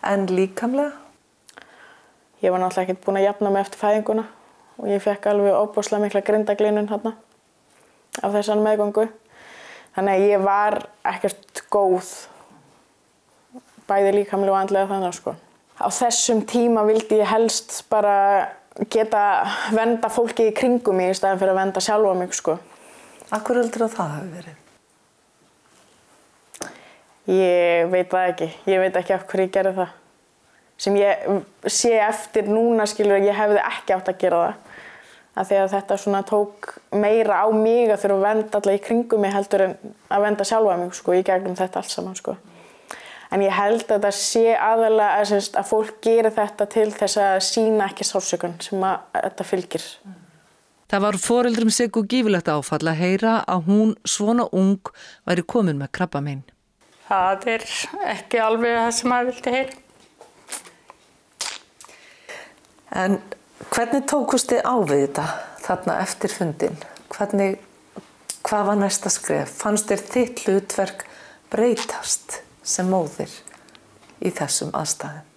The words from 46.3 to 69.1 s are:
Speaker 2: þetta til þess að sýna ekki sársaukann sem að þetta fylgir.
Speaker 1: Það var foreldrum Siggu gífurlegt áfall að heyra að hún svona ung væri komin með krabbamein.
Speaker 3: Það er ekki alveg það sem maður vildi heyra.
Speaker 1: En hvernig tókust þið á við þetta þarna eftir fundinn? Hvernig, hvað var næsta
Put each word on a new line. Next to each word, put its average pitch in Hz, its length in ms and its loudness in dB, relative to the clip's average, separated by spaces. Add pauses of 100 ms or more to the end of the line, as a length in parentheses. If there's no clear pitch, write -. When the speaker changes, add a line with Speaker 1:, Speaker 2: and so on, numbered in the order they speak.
Speaker 2:
þetta 208 400 -2
til 214 220 4
þess 208 260 0
að 196 160 4 (140)
sýna 214 400 2
ekki - 180 -6
sársaukann 175 560 -4
sem 190 240 -2
að 185 100 -2 (200)
þetta - 320 -6
fylgir. 180 360 -4 (1000)
Speaker 1:
Það 196 180 0
var 202 160 0
foreldrum 233 540 2
Siggu 226 320 0
gífurlegt 214 420 0
áfall 151 380 -2
að 160 160 0
heyra 196 420 2
að 175 240 -2
hún 214 280 4 (120)
svona 226 460 0
ung 190 380 2 (360)
væri 175 160 0
komin 165 380 0
með - 160 -10
krabbamein. 143 460 -4 (680)
Speaker 3:
Það 190 420 0
er 220 200 -6 (420)
ekki 226 260 -4
alveg 226 380 0
það 233 180 0
sem 247 160 -2
maður 247 220 0
vildi 247 240 -4
heyra. 262 240 -6 (3250)
Speaker 1:
En 190 220 0 (540)
hvernig 247 360 0
tókust 269 440 0
þið 240 120 2
á 247 100 0 (140)
við 143 160 4
þetta 143 220 -4 (400)
þarna 180 380 -2
eftir - 280 -6
fundinn? 165 460 -4 (340)
Hvernig, 196 460 -2 (880)
hvað 208 240 0
var 208 100 2
næsta 196 320 -2